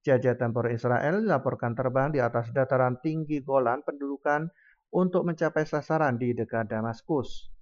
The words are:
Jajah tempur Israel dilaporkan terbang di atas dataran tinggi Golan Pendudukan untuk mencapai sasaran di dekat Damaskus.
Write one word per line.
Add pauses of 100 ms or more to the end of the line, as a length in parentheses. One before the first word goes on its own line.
Jajah
tempur
Israel
dilaporkan
terbang
di
atas
dataran
tinggi
Golan
Pendudukan (480)
untuk
mencapai
sasaran
di
dekat
Damaskus.